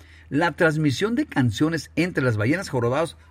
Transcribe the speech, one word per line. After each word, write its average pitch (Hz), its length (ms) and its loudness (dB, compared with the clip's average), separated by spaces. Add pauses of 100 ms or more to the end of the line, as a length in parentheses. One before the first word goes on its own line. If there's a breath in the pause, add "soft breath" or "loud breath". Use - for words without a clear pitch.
(280 soft breath)
la 165 240 0
transmisión 156 600 0
de 294 120 0
canciones 143 720 0
entre 165 280 0
las 120 120 2
ballenas 143 320 0
jorobadas 131 480 -2 (140 soft breath)